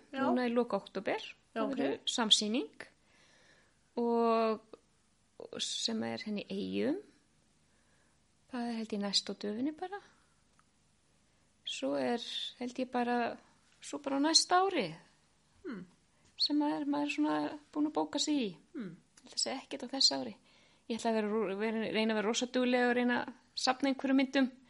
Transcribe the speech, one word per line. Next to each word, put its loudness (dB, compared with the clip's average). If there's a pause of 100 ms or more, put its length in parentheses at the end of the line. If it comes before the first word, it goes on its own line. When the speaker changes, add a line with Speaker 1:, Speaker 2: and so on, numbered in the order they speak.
Speaker 1:
Já. -6
Speaker 2:
núna 2
í 0
lok 2
október. -2
Speaker 1:
Já, -10
Speaker 2:
Það 0
Speaker 1:
ok. -2
Speaker 2:
verður 0
samsýning 0 (1120)
og, 2 (800)
og -10
sem -2
er -4
henni -6
í -6
Eyjum. 0 (1500)
Það -4
er -4
held -8
ég 0
næst 0
á -6
Döfinni -4
bara. -10 (1700)
Svo -4
er, 0 (340)
held -8
ég -4
bara, 0 (640)
svo -10
bara 0
á 4
næsta 6
ári. 2 (760)
Speaker 1:
Hmm. -8 (540)
Speaker 2:
Sem 2
maður, 0
maður 2
er -4
svona 2 (380)
búinn 2
að -8
bóka 0
sig 2
í. 0 (220)
Speaker 1:
Hmm. -10 (260)
Speaker 2:
Ég -20
held -20
að -2
segja -4
ekkert -10
á -12
þessu 2
ári. -6 (560)
Ég -4
ætla 0
að 2
vera 0
ro-, 0
vera, -2 (100)
reyna 2
að 0
vera 0
rosa 0
dugleg 2
og 2
reyna 2
að -6 (180)
safna 0
einhverjum 2
myndum 4 (220)